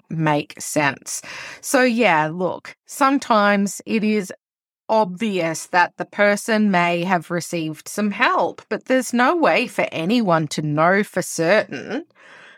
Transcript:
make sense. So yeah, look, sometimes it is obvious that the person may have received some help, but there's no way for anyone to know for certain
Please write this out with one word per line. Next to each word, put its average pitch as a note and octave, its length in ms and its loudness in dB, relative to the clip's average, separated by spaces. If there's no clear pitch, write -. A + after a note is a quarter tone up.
make D#3 520 -2
sense. - 600 -4
So - 220 0
yeah, G3+ 500 2
look, F3 540 -6
sometimes G#3 1000 2
it G#3+ 180 -2
is G#3+ 280 -2
obvious F#3 800 -2
that F3 300 0
the F#3 80 -6
person G#3 640 2
may F3 340 2
have F3 280 -2
received D#3+ 560 -6
some G#3 240 -4
help, B3 580 0
but - 160 -6
there's B3+ 280 0
no B3+ 220 2
way A#3+ 300 2
for - 260 -4
anyone E3+ 580 0
to - 120 -6
know D#3+ 420 2
for F#3+ 180 -4
certain G3 840 -2